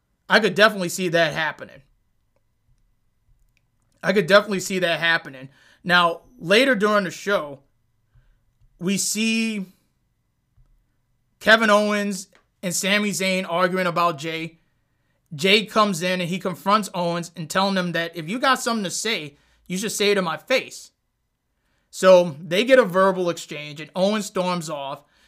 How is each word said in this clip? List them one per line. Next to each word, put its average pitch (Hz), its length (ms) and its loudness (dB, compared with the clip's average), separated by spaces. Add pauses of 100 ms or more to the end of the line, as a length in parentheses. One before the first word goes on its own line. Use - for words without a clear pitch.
(280)
I 190 100 6
could 202 160 2
definitely 202 340 4
see 185 200 -4
that 165 240 2
happening. 143 500 -8 (2250)
I 170 100 -2
could 190 140 2
definitely 202 340 4
see 185 200 -4
that 170 200 -2
happening. 151 480 -2 (340)
Now, 175 400 2 (160)
later 233 380 4
during 208 280 2
the 170 60 -6
show, 151 500 -4 (1200)
we 190 200 -2
see 220 680 -2 (1700)
Kevin 220 300 4
Owens 208 580 0 (340)
and 180 120 -6
Sami 208 360 0
Zayn 190 380 -2
arguing 180 380 0
about 170 320 0
Jey. 160 400 -10 (760)
Jey 190 320 2
comes 208 360 0
in 185 180 -2
and 170 100 -4
he 185 80 -4
confronts 196 560 -2
Owens 170 420 -4
and 156 140 -10
telling 196 260 0
him 175 160 -2
that 165 240 -4
if 160 120 -10
you 190 100 -6
got 254 220 0
something 226 240 -4
to 170 60 -6
say, 165 460 -6 (300)
you 180 100 -6
should 196 160 -6
say 202 180 0
it 202 40 4
to 190 80 0
my 160 140 -4
face. - 560 -4 (1000)
So 180 500 6
they 175 240 -2
get 262 140 6
a 240 60 6
verbal 185 440 2
exchange 151 520 -10
and 151 140 -16
Owens 202 320 0
storms 175 440 -4
off. 143 320 -10 (260)